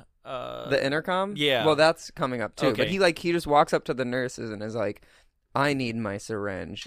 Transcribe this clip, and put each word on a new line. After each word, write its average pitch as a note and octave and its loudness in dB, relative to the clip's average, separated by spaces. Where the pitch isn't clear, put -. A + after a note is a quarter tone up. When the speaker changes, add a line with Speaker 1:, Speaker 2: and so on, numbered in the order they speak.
Speaker 1:
uh, B2 -8
Speaker 2:
The C3+ 2
intercom? F#3 -2
Speaker 1:
Yeah. C3+ 2
Speaker 2:
Well, D#3 4
that's D#3+ 4
coming B2+ -2
up - -6
too. - 2
But G#2+ 0
Speaker 1:
Okay. A2 0
Speaker 2:
he, F#3+ 0
like, F3+ 4
he F3 0
just E3+ -2
walks D3 4
up D#3+ 2
to D#3 -2
the B2+ -2
nurses B2 -4
and G#2 -10
is A2 -6
like, G#2 -2
"I C#3+ 2
need B2 -2
my G#2 -4
syringe." G2+ -6